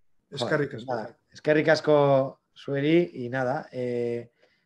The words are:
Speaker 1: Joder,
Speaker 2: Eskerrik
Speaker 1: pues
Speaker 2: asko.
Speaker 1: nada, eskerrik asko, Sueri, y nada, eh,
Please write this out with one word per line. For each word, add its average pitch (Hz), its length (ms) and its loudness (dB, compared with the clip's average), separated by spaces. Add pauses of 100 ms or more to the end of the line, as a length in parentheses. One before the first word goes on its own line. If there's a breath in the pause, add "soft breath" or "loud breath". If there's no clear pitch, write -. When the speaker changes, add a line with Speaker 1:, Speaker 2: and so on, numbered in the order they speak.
(320)
Speaker 1:
Joder, 139 120 -6
Speaker 2:
Eskerrik 147 280 -2
Speaker 1:
pues 117 120 -14
Speaker 2:
asko. 127 120 -6
Speaker 1:
nada, 107 220 -10 (140)
eskerrik 151 380 0
asko, 143 720 2 (120)
Sueri, 156 600 0
y 123 160 -10
nada, 131 420 -4
eh, 120 600 -6 (340)